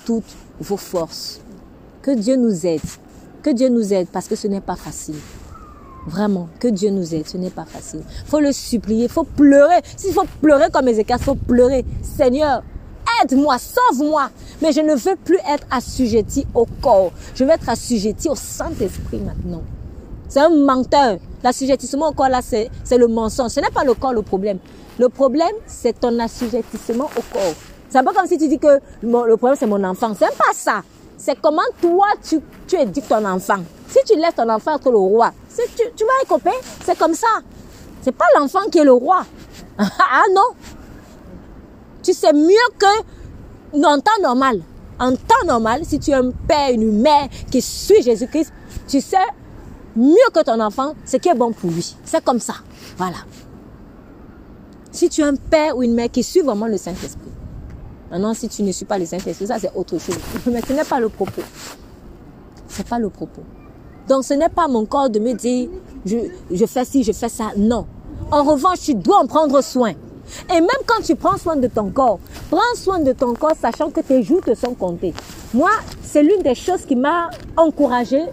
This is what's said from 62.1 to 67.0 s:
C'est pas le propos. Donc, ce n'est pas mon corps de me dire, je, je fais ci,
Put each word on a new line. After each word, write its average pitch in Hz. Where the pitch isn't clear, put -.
C'est -
pas 240
le 220
propos. -
Donc, 269
ce 285
n'est 311
pas 339
mon 240
corps 277
de 214
me 233
dire, 247
je, 196
je 202
fais 254
ci, 262